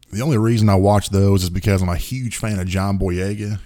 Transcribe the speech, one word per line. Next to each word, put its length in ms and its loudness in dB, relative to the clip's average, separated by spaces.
The 100 -8
only 160 0
reason 320 2
I 60 6
watch 360 4
those 340 4
is 60 -4
because 300 0
I'm 80 0
a 80 -4
huge 400 -8
fan 220 -4
of 80 -6
John 320 -2
Boyega, 680 -4